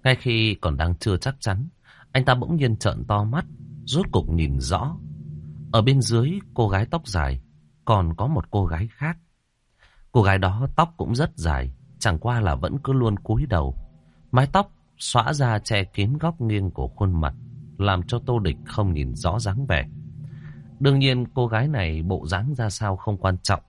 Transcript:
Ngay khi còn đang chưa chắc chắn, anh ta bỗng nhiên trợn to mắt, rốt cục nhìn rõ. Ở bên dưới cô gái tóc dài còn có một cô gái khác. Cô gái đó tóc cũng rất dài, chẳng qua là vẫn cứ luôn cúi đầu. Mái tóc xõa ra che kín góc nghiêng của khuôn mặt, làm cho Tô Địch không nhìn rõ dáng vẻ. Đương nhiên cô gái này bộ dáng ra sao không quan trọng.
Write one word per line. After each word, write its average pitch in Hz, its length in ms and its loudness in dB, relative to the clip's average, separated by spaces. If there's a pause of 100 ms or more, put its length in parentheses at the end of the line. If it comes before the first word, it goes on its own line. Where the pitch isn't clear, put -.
Ngay 131 120 4
khi 110 440 2
còn 78 160 0
đang 85 180 2
chưa 95 220 0
chắc 135 240 -2
chắn, 110 280 -2 (440)
anh 127 120 2
ta 127 100 4
bỗng 160 220 0
nhiên 123 200 2
trợn 80 280 -2
to 104 200 2
mắt, 120 200 -2 (400)
rốt 147 280 0
cục 73 160 2
nhìn 76 320 0
rõ. 90 360 -2 (760)
Ở 113 100 6
bên 135 180 6
dưới 117 300 2 (240)
cô 110 140 2
gái 98 220 2
tóc 165 180 -4
dài 71 320 -2 (440)
còn 90 320 2
có 101 100 -2
một 135 240 -2
cô 98 160 2
gái 82 240 -2
khác. 165 280 -6 (920)
Cô 120 100 6
gái 95 160 6
đó 98 280 0 (100)
tóc 165 200 2
cũng - 180 -2
rất 160 240 -2
dài, 69 360 0 (240)
chẳng 87 200 0
qua 117 220 0
là 87 140 2
vẫn 82 300 -4
cứ 135 80 0
luôn 113 240 2
cúi 117 300 0
đầu. 69 280 0 (560)
Mái 131 220 4
tóc 202 200 0 (260)
xõa 120 340 0
ra 123 260 2
che 101 260 0
kín 107 340 0
góc 165 220 -2
nghiêng 104 300 0
của 64 180 -6
khuôn 92 320 0
mặt, 73 140 0 (440)
làm 95 240 2
cho 117 240 -4
Tô 120 120 0
Địch 90 180 0 (100)
không 98 260 0
nhìn 67 220 -2
rõ 90 240 -2
dáng 110 280 -2
vẻ. 82 220 0 (920)
Đương 139 180 4
nhiên 131 260 2 (100)
cô 123 120 2
gái 113 220 0
này 82 340 -2
bộ 90 240 -2
dáng 104 280 -2
ra 113 160 -2
sao 98 260 -2
không 104 220 -4
quan 92 200 0
trọng. - 300 0